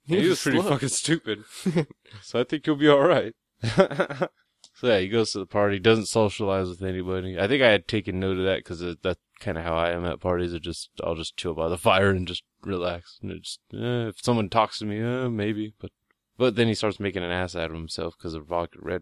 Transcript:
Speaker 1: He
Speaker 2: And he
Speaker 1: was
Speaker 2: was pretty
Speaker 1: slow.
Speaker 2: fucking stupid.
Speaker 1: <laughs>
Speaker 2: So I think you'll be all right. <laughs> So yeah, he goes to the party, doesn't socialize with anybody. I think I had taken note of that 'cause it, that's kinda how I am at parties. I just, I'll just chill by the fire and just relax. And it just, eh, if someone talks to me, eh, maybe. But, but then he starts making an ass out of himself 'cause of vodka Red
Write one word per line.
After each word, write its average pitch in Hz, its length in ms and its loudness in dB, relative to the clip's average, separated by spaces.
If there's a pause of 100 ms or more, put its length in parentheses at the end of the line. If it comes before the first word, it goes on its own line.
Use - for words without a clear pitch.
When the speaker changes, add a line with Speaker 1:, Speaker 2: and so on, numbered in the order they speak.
Speaker 1:
He 160 100 0
Speaker 2:
And 202 80 2
he 180 60 4
Speaker 1:
was 170 100 0
Speaker 2:
was - 40 -8
pretty 151 180 2
Speaker 1:
slow. 196 100 0
Speaker 2:
fucking 135 180 0
stupid. 113 540 -2 (200)
Speaker 1:
<laughs> 160 240 0 (360)
Speaker 2:
So - 160 -4
I 127 40 2
think 147 240 -4
you'll 151 80 2
be 147 140 6
all 139 140 8
right. 131 300 4 (280)
<laughs> 139 680 0 (460)
So - 120 -2
yeah, 107 120 6
he 92 100 0
goes 110 240 2
to 104 60 -6
the 92 60 -6
party, 101 320 2
doesn't 110 280 6
socialize 98 640 2
with 87 120 -10
anybody. 92 560 -4
I 98 120 0
think 135 120 2
I 127 80 6
had 101 180 4
taken 98 300 -4
note 95 200 -2
of 92 80 0
that 95 180 0
'cause 85 180 -10
it, 87 220 -8
that's 92 160 -2 (220)
kinda 82 200 -6
how 82 140 -2
I 85 160 2
am 87 140 -4
at 80 160 -6
parties. 90 320 -2
I 85 60 -8
just, - 300 -12 (140)
I'll 82 120 -2
just 80 200 -10
chill 87 180 -6
by 80 140 -4
the 90 100 -2
fire 98 340 4
and 92 140 0
just 87 180 -10 (200)
relax. 90 580 -6
And 98 100 -10
it 87 120 -12
just, - 160 -14 (140)
eh, 117 340 -4
if - 160 -12
someone 113 240 2
talks 110 320 0
to 107 60 -8
me, 104 160 -4
eh, 123 260 -4
maybe. 107 540 -4
But, - 100 -14 (460)
but 120 180 2
then 113 140 4
he 104 60 0
starts 104 240 -2
making 95 240 -4
an 87 80 -4
ass 90 260 -2
out 82 140 -4
of 80 40 -8
himself 82 460 -8
'cause 82 120 -8
of 78 140 -10
vodka 85 340 -4
Red 85 200 -6